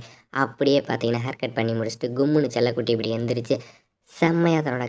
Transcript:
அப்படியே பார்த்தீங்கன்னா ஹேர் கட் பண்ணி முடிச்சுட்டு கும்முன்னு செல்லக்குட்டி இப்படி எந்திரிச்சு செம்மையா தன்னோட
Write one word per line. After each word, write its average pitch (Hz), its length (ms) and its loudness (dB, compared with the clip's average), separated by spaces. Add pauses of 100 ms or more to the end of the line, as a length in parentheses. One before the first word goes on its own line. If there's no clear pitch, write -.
(340)
அப்படியே 135 460 2
பார்த்தீங்கன்னா 117 420 -2
ஹேர் 131 180 -6
கட் 117 160 -6
பண்ணி 113 180 0
முடிச்சுட்டு 113 380 -4
கும்முன்னு 143 380 2
செல்லக்குட்டி 120 440 0
இப்படி 110 200 -2
எந்திரிச்சு 120 440 -2 (520)
செம்மையா 170 500 2
தன்னோட 127 280 -2